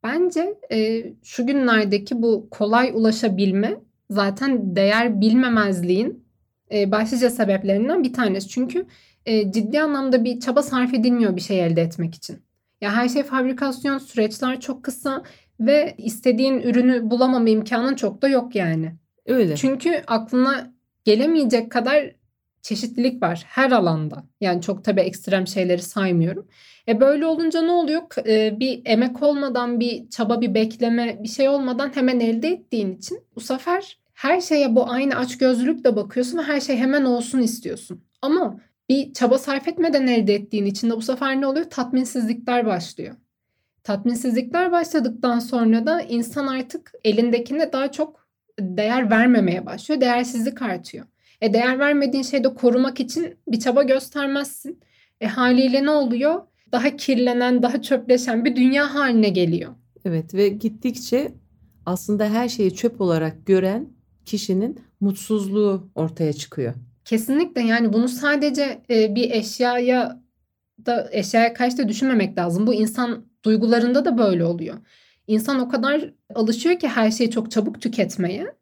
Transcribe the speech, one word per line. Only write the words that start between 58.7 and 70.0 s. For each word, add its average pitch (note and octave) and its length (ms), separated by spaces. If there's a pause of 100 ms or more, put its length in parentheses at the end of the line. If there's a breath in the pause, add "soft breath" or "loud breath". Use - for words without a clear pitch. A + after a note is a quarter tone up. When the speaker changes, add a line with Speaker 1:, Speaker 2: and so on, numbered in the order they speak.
Speaker 1:
haline A#3+ 340
geliyor. E3+ 440 (320)
Speaker 2:
Evet E3 280
ve G3+ 140
gittikçe A#3 840 (540)
aslında G#3 440
her A#3 200
şeyi F#3+ 260
çöp A#3 260
olarak D#3+ 440
gören G3 440 (360)
kişinin G#3 560 (180 loud breath)
mutsuzluğu G3 960
ortaya D#3+ 380
çıkıyor. B2+ 400 (320)
Speaker 1:
Kesinlikle, C4 560
yani A3+ 320
bunu A#3+ 160
sadece, C#4+ 800
e, A3 260
bir A#3+ 160
eşyaya B3 880 (640)